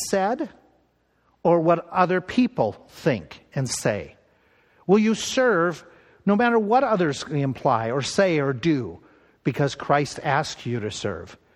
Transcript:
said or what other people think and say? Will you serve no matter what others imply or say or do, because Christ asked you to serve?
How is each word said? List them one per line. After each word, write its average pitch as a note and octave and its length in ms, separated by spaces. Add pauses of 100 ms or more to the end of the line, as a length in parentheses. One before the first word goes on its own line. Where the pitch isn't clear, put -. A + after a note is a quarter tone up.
(100)
said G3+ 400 (920)
or E3+ 180
what E3+ 280
other F#3 320
people F3 560 (120)
think - 540 (120)
and C3+ 140
say? G2 480 (720)
Will G3 120
you A3 160
serve F3+ 680 (440)
no G3+ 100
matter A#3 220
what A3+ 260
others F3+ 460
imply C3 600
or C3+ 120
say F3+ 360
or C#3 140
do, B2 460 (440)
because C#3 320
Christ - 480
asked D3+ 420
you A#2+ 160
to G#2 100
serve? F2+ 460 (200)